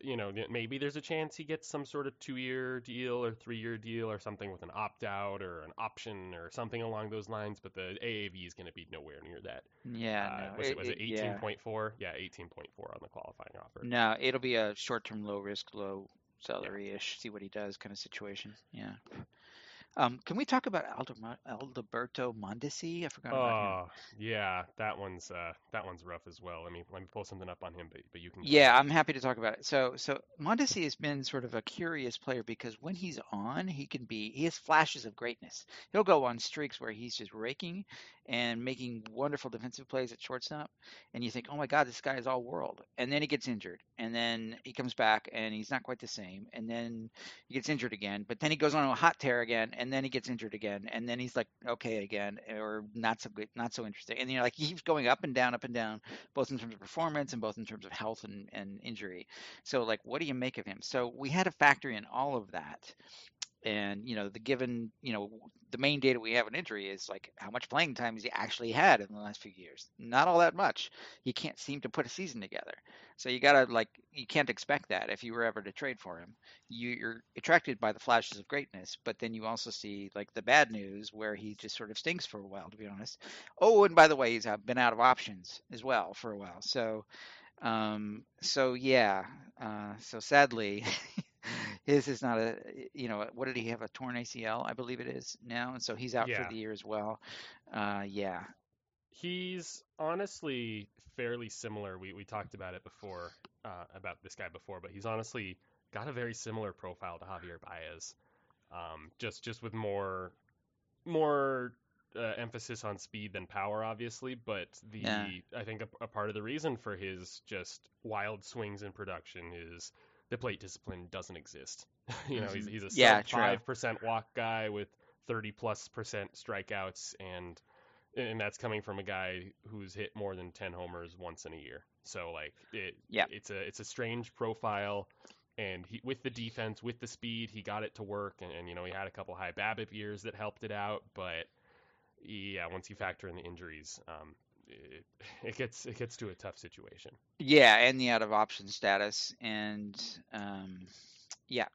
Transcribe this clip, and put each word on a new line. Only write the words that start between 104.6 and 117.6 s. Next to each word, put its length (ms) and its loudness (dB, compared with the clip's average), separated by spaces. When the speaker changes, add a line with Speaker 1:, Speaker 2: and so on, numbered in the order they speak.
Speaker 1:
but 100 -14
he's 160 -10
honestly 520 -4
got 160 -6
a 40 -8
very 220 -6
similar 380 -6
profile 460 -10
to 60 -14
Javier 360 -12
Baez, 540 -12
um, 460 -10
just, 260 -6
just 180 -8
with 120 -8
more, 580 -2
more, 680 4
uh, 200 -2
emphasis 480 -6
on 140 -4
speed 340 -10
than 140 -8
power, 380 -2
obviously. 500 -6
But 340 -6
the, 100 -10
Speaker 2:
Yeah. 260 0
Speaker 1:
I 80 -6
think 180 -8
a, 60 -8
a 20 -10
part 220 -2
of 60 -6
the 80 -6
reason 340 -2
for 200 -6
his 500 -8
just 420 -10